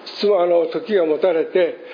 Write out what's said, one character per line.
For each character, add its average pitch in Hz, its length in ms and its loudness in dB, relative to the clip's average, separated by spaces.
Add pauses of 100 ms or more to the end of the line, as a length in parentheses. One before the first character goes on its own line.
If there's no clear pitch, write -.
質 - 200 -4
問、 202 160 2
あ 175 40 2
の、 170 200 2
時 165 280 -4
が 175 120 2
持 151 120 0
た 185 140 2
れ 160 120 0
て、 160 320 0 (180)